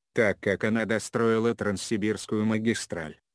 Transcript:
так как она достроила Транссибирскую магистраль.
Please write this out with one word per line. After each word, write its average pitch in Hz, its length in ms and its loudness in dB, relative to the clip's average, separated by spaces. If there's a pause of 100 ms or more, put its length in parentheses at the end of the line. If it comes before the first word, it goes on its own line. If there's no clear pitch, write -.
(140)
так 104 260 2
как 95 240 0
она 113 220 2
достроила 113 680 2
Транссибирскую 107 920 -2
магистраль. 110 760 -2 (180)